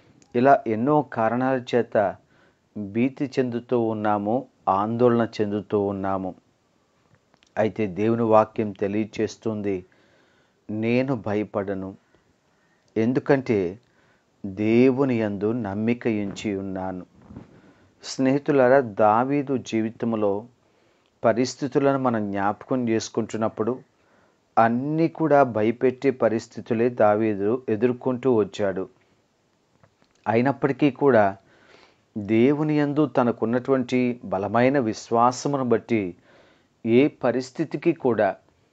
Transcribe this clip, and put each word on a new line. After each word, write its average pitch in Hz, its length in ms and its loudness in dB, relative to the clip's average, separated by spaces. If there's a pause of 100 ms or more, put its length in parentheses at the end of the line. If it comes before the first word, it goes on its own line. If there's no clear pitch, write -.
(360)
ఇలా 135 320 4
ఎన్నో 123 340 2
కారణాల 123 600 -2 (140)
చేత 110 400 0 (600)
భీతి 120 600 -4
చెందుతూ 120 400 -2
ఉన్నాము, 107 640 -2 (240)
ఆందోళన 113 580 2 (140)
చెందుతూ 104 380 -2
ఉన్నాము. 95 560 -4 (1200)
అయితే 107 300 -2
దేవుని 107 340 0
వాక్యం 110 500 2
తెలియచేస్తుంది, 104 1120 -4 (840)
"నేను 120 440 0
భయపడను, 101 800 -6 (1040)
ఎందుకంటే 120 840 0 (640)
దేవుని 120 720 2
యందు 104 360 -2
నమ్మిక 113 560 -4
ఉంచి 104 480 -4
ఉన్నాను." 95 500 -8 (960)
స్నేహితులారా, 135 760 2
దావీదు 127 800 0
జీవితంలో 110 880 -4 (800)
పరిస్థితులను 131 760 0
మనం 113 320 0
జ్ఞాపకం 104 580 -4
చేసుకుంటున్నప్పుడు 110 920 -2 (800)
అన్నీ 135 500 2
కూడా 147 360 4
భయపెట్టే 123 680 0
పరిస్థితులే 113 760 -2
దావీదు 107 800 0
ఎదుర్కొంటూ 123 640 0
వచ్చాడు. 95 560 -2 (1400)
అయినప్పటికీ 131 640 0
కూడా 110 460 4 (800)
దేవుని 139 600 2
యందు 147 260 0
తనకున్నటువంటి 123 1200 0
బలమైన 104 540 0
విశ్వాసమును 123 840 0
బట్టి 107 520 0 (720)
ఏ 120 220 4
పరిస్థితికి 147 840 -4
కూడా, 107 420 0 (380)